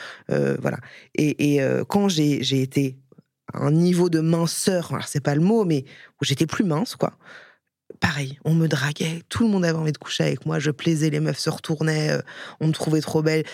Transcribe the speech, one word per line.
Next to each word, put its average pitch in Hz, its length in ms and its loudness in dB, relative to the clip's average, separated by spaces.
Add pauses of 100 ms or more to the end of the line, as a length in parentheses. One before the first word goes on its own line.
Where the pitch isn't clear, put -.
(320)
euh, 139 280 0
voilà. - 200 -4 (360)
Et, 147 380 2
et, 143 80 4
euh, 127 260 0
quand 202 220 2
j'ai, 147 340 0
j'ai 131 180 0
été 131 360 -2 (560)
à - 60 -8
un 143 120 2
niveau 175 380 4
de 165 100 2
minceur, 165 720 0
alors - 140 -6
c'est 143 160 -4
pas 143 120 2
le 147 60 2
mot, 208 220 4
mais 151 220 0 (360)
où 143 40 -2
j'étais 139 220 0
plus - 180 -2
mince, 170 320 -2
quoi. - 200 -2 (840)
Pareil, 143 460 -2
on 156 80 2
me 165 140 4
draguait, 156 640 -2
tout - 140 0
le 226 60 4
monde 190 160 2
avait 165 120 0
envie 156 140 -2
de 143 60 -4
coucher - 260 -4
avec 143 220 -2
moi, 160 140 0
je 143 100 -2
plaisais, 156 400 0
les 143 100 -2
meufs 151 200 -2
se - 100 -2
retournaient, 156 640 -2
euh, 147 100 0 (380)
on 156 80 0
me 160 40 2
trouvait 156 300 0
trop 156 220 -2
belle. 156 200 2 (100)